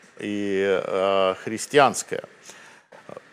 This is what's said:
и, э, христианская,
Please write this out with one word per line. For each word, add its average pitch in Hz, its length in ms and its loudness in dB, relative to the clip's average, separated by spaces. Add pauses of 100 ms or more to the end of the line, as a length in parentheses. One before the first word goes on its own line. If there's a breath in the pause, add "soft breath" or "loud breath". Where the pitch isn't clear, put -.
(200)
и, 98 640 0
э, 95 520 2 (100)
христианская, 117 760 0 (1080 loud breath)